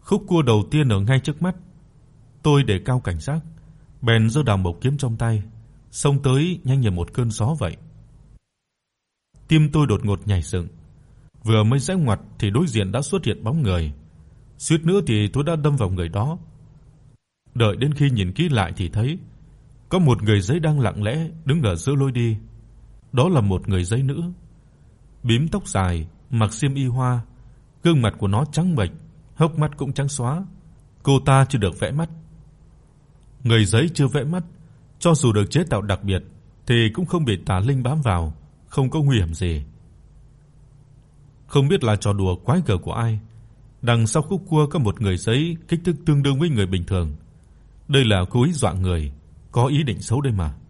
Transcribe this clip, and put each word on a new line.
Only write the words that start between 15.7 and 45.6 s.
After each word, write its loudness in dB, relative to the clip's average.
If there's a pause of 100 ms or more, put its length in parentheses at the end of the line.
vào 0
người -4
đó. -4 (1160)
Đợi 2
đến -2
khi 2
nhìn 0
kỹ -2
lại 0
thì -4
thấy -2 (720)
có 0
một 4
người 4
giấy -2
đang 0
lặng -2
lẽ -2 (160)
đứng 0
ở 0
giữa -2
lối 0
đi. -2 (760)
Đó 2
là 4
một -2
người 0
giấy -2
nữ, -4 (1000)
bím 2
tóc -6
dài, -2 (220)
mặc 0
xiêm -2
y -2
hoa, -2 (640)
gương 4
mặt 0
của -2
nó 0
trắng 0
bệch, 0 (440)
hốc 0
mắt 0
cũng -6
trắng -4
xóa. -4 (580)
Cô 4
ta 6
chưa -2
được -2
vẽ -2
mắt. -4 (1300)
Người 6
giấy 2
chưa 2
vẽ -2
mắt, -4 (560)
cho 4
dù 2
được 2
chế 2
tạo -2
đặc -4
biệt -2 (420)
thì 4
cũng -4
không -2
bị 0
tà 0
linh 0
bám -2
vào, 0 (340)
không -2
có -2
nguy 4
hiểm 0
gì. -4 (1800)
Không 2
biết 2
là 2
trò -2
đùa 0
quái 0
gở 0
của -6
ai, -2 (600)
đằng 2
sau 0
khúc -4
cua 4
có -2
một -2
người 0
giấy -2 (100)